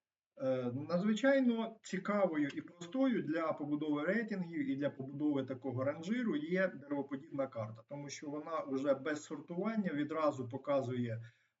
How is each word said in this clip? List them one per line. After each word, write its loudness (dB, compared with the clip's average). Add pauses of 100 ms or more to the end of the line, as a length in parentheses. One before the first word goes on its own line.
(420)
Е, 0 (160)
надзвичайно 4
цікавою 2
і -8
простою 0
для 0
побудови 0
рейтингів -2
і 0
для 0
побудови 0
такого -2
ранжиру 0
є 2
деревоподібна -4
карта, -6
тому -8
що -10
вона -4
вже 2
без -4
сортування -2
відразу 2
показує, -2 (280)